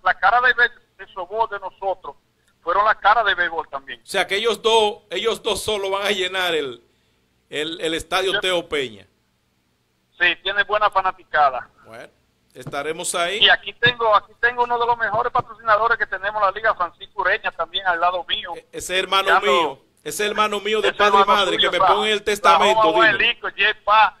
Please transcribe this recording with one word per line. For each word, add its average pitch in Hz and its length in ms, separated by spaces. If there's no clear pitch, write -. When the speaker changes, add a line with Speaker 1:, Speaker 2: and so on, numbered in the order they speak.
Speaker 1:
la 185 120
cara 226 260
del 247 140
béis-, 233 260
de 190 160
softball 202 360
de 202 100
nosotros. 185 560
Fueron 180 220
la 214 120
cara 220 280
del 196 120
béisbol 165 340
también. 135 340
Speaker 2:
O - 20
sea - 220
que 196 80
ellos 214 260
dos, 220 480
ellos 202 320
dos 208 220
solo 196 280
van 196 160
a 208 40
llenar 185 420
el, 135 300
el, 160 300
el 165 140
estadio 180 400
Speaker 1:
Sí. - 80
Speaker 2:
Teo 175 260
Peña. 117 400
Speaker 1:
Sí, 175 240
tiene 196 200
buena 202 280
fanaticada. 156 760
Speaker 2:
Bueno, 117 240
estaremos 151 600
ahí. 180 240
Speaker 1:
Y 196 100
aquí 196 240
tengo, 233 420
aquí - 240
tengo 247 240
uno 240 140
de 233 80
los 233 120
mejores 220 340
patrocinadores 226 680
que 214 80
tenemos 196 300
en 208 100
la 190 60
liga, 214 240
Francisco 185 460
Ureña, 190 300
también 175 360
al 170 120
lado 180 280
mío. 175 280
Speaker 2:
E-, 160 160
ese 180 280
hermano 190 280
Speaker 1:
Ya 185 120
no - 20
Speaker 2:
mío, 170 400
ese 208 240
hermano 208 320
mío 214 220
de 196 80
Speaker 1:
Ese - 80
Speaker 2:
padre 202 200
y 196 40
Speaker 1:
hermano 202 180
Speaker 2:
madre, 175 180
Speaker 1:
tuyo, 175 140
Speaker 2:
que 180 80
me 190 80
Speaker 1:
Sa-, 170 60
Speaker 2:
ponga 214 140
en 214 60
el 202 100
testamento, 214 580
Speaker 1:
Sajoma 220 260
Speaker 2:
dime. 202 100
Speaker 1:
Guaylico, 220 380
Jeff 202 280
Pa. 208 380